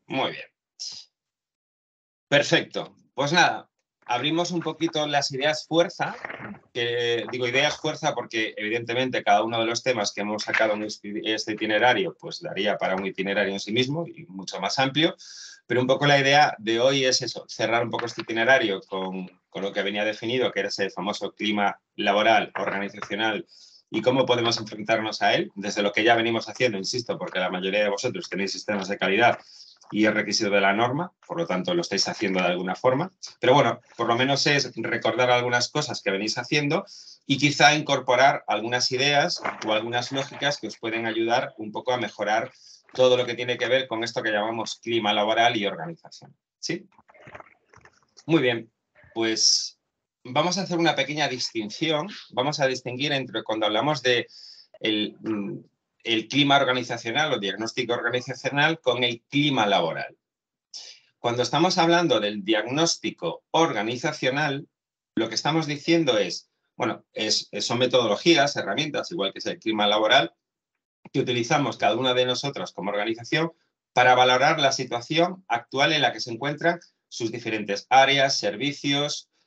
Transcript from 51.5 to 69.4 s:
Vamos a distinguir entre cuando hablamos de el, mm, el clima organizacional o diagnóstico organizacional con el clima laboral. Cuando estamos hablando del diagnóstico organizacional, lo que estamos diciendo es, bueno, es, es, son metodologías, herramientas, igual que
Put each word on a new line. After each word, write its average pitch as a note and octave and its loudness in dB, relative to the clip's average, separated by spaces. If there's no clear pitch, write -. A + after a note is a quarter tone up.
Vamos D3 -2
a C3+ 4
distinguir B2+ -4
entre A2+ -4
cuando A2 -2
hablamos C3 0
de B2 2
el, G#2+ -2
mm, G#2+ -6
el A2 -2
clima C#3 4
organizacional B2+ -2
o A2+ 0
diagnóstico A2 -4
organizacional C3+ -2
con B2 0
el A#2 -2
clima C#3 2
laboral. E2+ 0
Cuando A#2+ 0
estamos E3 2
hablando E3+ 4
del G#2 -4
diagnóstico A2 -2
organizacional, C#3 0
lo - 0
que - -10
estamos D#3 0
diciendo D3 2
es, F2+ -4
bueno, A2 -4
es, G#2+ -2
es, G#2 -6
son A#2+ 0
metodologías, B2+ 4
herramientas, A#2+ -4
igual F#2+ -4
que - -16